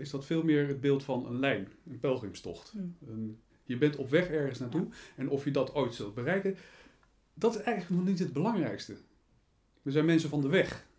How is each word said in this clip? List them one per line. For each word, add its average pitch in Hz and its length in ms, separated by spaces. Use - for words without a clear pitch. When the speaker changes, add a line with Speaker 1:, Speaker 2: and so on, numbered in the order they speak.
Speaker 1:
is 143 100
dat 139 160
veel 165 160
meer 147 260
het 139 120
beeld 139 240
van 127 220
een 120 120
lijn, 120 300
een 120 80
pelgrimstocht. 104 720
Speaker 2:
Hmm. 180 260
Speaker 1:
Een, 110 340
je 120 140
bent 143 180
op 120 140
weg 175 180
ergens 139 300
naartoe 131 300
Speaker 2:
Ja. - 40
Speaker 1:
en 135 120
of 139 160
je 143 60
dat 139 240
ooit 127 200
zult 101 200
bereiken, 190 420
dat 226 200
is 214 80
eigenlijk 185 380
nog 180 80
niet 185 100
het 147 140
belangrijkste. 147 640
We 139 80
zijn 151 140
mensen 160 260
van 147 100
de 135 80
weg. - 380